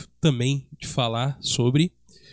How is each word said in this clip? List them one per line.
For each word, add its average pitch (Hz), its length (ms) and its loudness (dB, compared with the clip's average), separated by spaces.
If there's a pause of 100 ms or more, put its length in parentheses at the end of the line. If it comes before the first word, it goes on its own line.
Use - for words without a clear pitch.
(180)
também 135 480 0 (140)
de - 80 -6
falar 123 540 -2
sobre 135 500 2 (400)